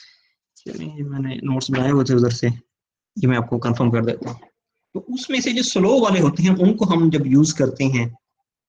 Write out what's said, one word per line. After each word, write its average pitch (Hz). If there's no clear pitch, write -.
चलिए, -
ये 151
मैंने 135
notes 131
बनाए 131
हुए 139
थे 127
उधर 123
से, 120
ये 165
मैं 123
आपको 117
confirm 120
कर 117
देता -
हूँ। -
तो 196
उसमें 254
से 247
जो 240
स्लो 208
वाले 196
होते 156
हैं 185
उनको 202
हम 165
जब 143
यूज़ 147
करते 139
हैं, 120